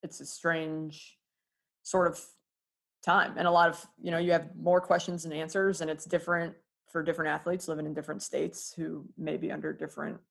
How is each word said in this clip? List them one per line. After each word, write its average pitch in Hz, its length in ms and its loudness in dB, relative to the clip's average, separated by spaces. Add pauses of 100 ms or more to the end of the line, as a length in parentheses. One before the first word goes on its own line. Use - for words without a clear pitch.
it's - 160 -12
a - 60 -14
strange 156 920 -4 (640)
sort 180 240 4
of - 160 -4 (800)
time. 180 340 4
And 175 100 2
a 170 40 6
lot 170 180 8
of, - 160 -6 (160)
you 175 100 -2
know, 165 80 2
you 175 120 2
have 160 240 2
more 175 240 6
questions 175 460 0
and 160 80 -6
answers, 185 480 0
and 156 80 -2
it's 156 160 -6
different 170 480 0 (380)
for 165 100 -2
different 160 280 0
athletes 175 380 -2
living 156 180 -4
in 151 80 -4
different 156 280 -6
states - 560 -4
who 156 280 -8 (120)
may 156 200 -4
be 165 140 -4
under 151 220 -6
different - 460 -8 (120)